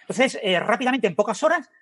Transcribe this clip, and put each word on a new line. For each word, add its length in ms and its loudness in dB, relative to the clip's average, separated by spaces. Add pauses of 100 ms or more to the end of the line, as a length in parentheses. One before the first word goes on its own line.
Entonces, 400 0
eh, 180 0
rápidamente, 460 0
en 80 -2
pocas 280 -2
horas, 280 0 (120)